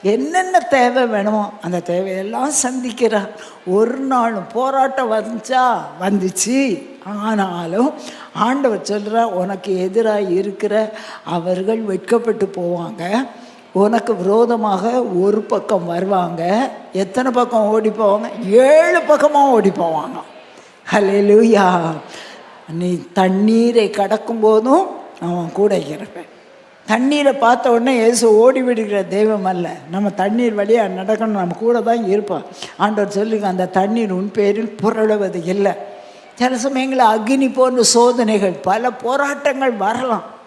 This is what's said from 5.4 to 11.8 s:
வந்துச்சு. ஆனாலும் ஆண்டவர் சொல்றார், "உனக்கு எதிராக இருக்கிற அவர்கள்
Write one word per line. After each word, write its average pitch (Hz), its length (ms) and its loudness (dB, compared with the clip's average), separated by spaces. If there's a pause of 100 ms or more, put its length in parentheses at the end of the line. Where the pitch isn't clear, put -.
வந்துச்சு. 202 880 0 (160)
ஆனாலும் 202 880 -2 (400)
ஆண்டவர் 247 480 0
சொல்றார், 208 420 -2
"உனக்கு 190 540 -4
எதிராக 202 440 0
இருக்கிற 202 720 -2 (320)
அவர்கள் 180 560 -2